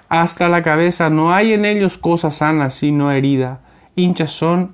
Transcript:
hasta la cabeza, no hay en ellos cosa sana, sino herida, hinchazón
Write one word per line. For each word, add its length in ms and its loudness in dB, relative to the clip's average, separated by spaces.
hasta 400 0
la 140 2
cabeza, 480 0
no 220 2
hay 200 2
en 120 0
ellos 340 0
cosa 320 -2
sana, 400 0
sino 420 0
herida, 480 0
hinchazón 800 -2